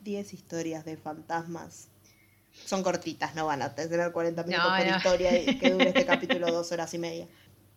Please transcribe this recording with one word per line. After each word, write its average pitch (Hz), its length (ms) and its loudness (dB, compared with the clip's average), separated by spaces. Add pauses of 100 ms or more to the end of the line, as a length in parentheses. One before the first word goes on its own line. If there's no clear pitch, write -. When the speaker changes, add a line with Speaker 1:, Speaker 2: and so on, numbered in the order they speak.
Speaker 1:
diez 202 320 -8
historias 160 540 -8
de 156 100 -10
fantasmas? 160 920 -10 (760)
Son 190 180 -2
cortitas, 170 520 -2
no 160 120 -2
van 143 140 0
a 120 140 -4
tener 170 380 -2
cuarenta 170 320 -2
minutos 175 260 2
Speaker 2:
No, 185 80 4
Speaker 1:
por 185 120 4
Speaker 2:
no. 190 60 4
Speaker 1:
historia 180 460 4
y 269 160 2
que 254 140 6
dure 262 160 4
este 269 180 4
Speaker 2:
<laughs> - 0 -
Speaker 1:
capítulo 175 440 0
dos 170 220 -2
horas 165 220 -4
y 170 40 -4
media. 170 300 -6 (480)